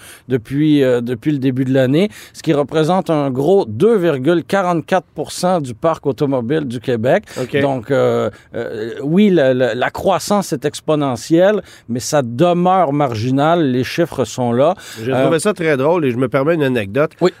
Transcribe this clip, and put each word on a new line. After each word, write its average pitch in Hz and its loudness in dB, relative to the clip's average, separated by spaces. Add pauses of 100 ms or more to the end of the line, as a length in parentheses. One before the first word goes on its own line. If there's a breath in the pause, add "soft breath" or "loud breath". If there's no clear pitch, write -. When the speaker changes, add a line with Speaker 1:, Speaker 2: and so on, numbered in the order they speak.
(280 loud breath)
Speaker 1:
depuis, 139 2
euh, 123 4
depuis 120 -4
le 143 0
début 131 0
de 131 -2
l'année, 135 2 (240 loud breath)
ce - -18
qui 156 0
représente 156 0
un 147 0
gros 151 2
deux 151 2
virgule 165 0
quarante-quatre 180 -2
pour 151 -8
cent 185 0
du 127 -6
parc 160 -2
automobile 139 -2
du 120 -8
Québec. 131 0 (180)
Speaker 2:
Ok. 135 -2
Speaker 1:
Donc, 131 -2
euh, 120 0 (240 loud breath)
euh, 113 -8 (100)
oui, 185 2
la, 143 4
la, 123 0
la 127 -2
croissance 190 -2
est 147 -4
exponentielle, 156 0 (260 loud breath)
mais 117 -4
ça 151 0
demeure 175 2
marginal. 139 0
Les 123 0
chiffres 156 -2
sont 120 -4
là. 143 2 (280 loud breath)
Speaker 2:
J'ai 131 -4
Speaker 1:
Euh, 131 2
Speaker 2:
trouvé 151 2
ça 208 0
très 156 0
drôle 156 0
et 127 2
je 117 -2
me 131 0
permets 143 0
une 151 0
anecdote. 127 0
Speaker 1:
Oui. 175 2